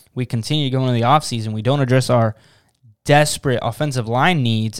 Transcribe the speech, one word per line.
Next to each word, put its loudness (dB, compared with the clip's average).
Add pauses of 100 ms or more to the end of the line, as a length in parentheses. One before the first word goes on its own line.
(160)
We -4
continue -2
to -2
go 0
into 0
the 0
offseason. 0
We -4
don't 0
address 2
our 2 (680)
desperate 2
offensive -4
line 0
needs, -2